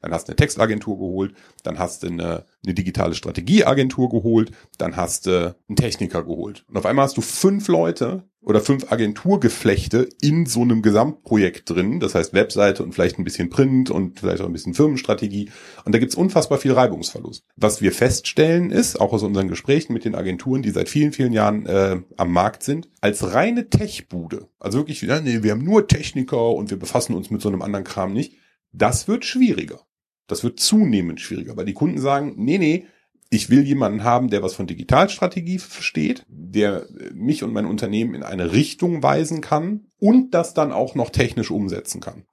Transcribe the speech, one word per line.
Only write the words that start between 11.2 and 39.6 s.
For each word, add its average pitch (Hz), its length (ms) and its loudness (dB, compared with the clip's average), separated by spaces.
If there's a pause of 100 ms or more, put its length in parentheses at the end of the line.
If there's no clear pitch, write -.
drin. 92 300 0
Das - 160 -2
heißt 85 180 0
Webseite 101 500 2
und 87 100 -8
vielleicht - 260 0
ein 95 40 -2
bisschen 87 280 -4
Print 131 400 4
und 92 280 -4
vielleicht 92 220 -2
auch 95 60 -6
ein 90 60 -6
bisschen 85 200 -8
Firmenstrategie. 107 760 0 (340)
Und 104 80 0
da 117 60 6
gibt's 127 160 0
unfassbar 160 420 2
viel 135 160 2
Reibungsverlust. - 720 -2 (100)
Was 107 260 0
wir 95 100 4
feststellen 160 800 2
ist, - 280 0
auch 107 140 2
aus 104 80 0
unseren 98 260 0
Gesprächen 135 460 0
mit 117 120 -4
den 110 100 -2
Agenturen, 95 480 -4
die 107 80 0
seit - 180 -2
vielen, 147 240 2
vielen 127 200 0
Jahren, 107 340 2
äh, 95 340 2 (160)
am 87 140 0
Markt 90 320 2
sind, 156 260 -4 (100)
als 143 360 0
reine 233 340 2
Tech-Bude, - 800 -4 (120)
also 101 200 -2
wirklich, 151 240 -6
ja, 139 180 0
nee, 120 220 0
wir 107 80 4
haben 113 120 -2
nur 208 240 4
Techniker 127 640 2
und 107 200 -2
wir 95 80 -6
befassen 123 340 -2
uns 95 160 -6
mit 104 120 -4
so 104 80 0
einem 95 120 -2
anderen 101 240 -6
Kram 95 280 -6
nicht, 131 200 -4 (380)
das - 360 0
wird 220 180 -2
schwieriger. 220 560 0 (460)
Das - 160 -6
wird 120 160 -4
zunehmend 107 600 2
schwieriger, 92 360 -10
weil 92 80 -6
die 101 80 -6
Kunden 147 260 -2
sagen, 139 380 0
nee, 135 200 0
nee, 170 280 0 (480)
ich 107 160 0
will 131 160 8
jemanden 113 380 0
haben, 120 260 2
der 101 140 0
was 92 100 -4
von 92 140 -8
Digitalstrategie 170 920 0
versteht, - 680 -4
der 95 580 -2 (280)
mich 123 300 -2
und 113 100 -4
mein 107 120 -2
Unternehmen 107 480 -2
in 71 100 -10
eine 90 280 -4
Richtung 156 520 0
weisen 151 360 2
kann 170 460 -4 (140)